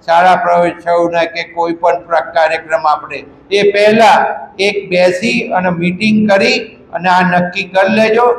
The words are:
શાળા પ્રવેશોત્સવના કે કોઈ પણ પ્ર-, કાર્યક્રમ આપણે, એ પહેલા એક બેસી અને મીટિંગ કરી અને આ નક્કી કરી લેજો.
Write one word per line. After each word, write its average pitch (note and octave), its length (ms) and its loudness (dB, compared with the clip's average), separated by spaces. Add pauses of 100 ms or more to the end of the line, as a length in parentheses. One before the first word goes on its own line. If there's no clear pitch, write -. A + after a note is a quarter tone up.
શાળા F3 300 4
પ્રવેશોત્સવના E3+ 880 0
કે E3+ 200 -8
કોઈ E3+ 300 -4
પણ F3 260 -2
પ્ર-, E3 160 -6
કાર્યક્રમ D#3+ 720 -2
આપણે, D3 360 -4 (280)
એ G3+ 200 2
પહેલા G#3 680 4 (200)
એક G3 300 -4
બેસી F3+ 640 0
અને F#3 180 -2
મીટિંગ G#3 600 0
કરી A3+ 300 0 (340)
અને E3+ 160 -2
આ F3+ 120 4
નક્કી F3+ 420 -2
કરી F#3+ 320 0
લેજો. A3 280 2 (160)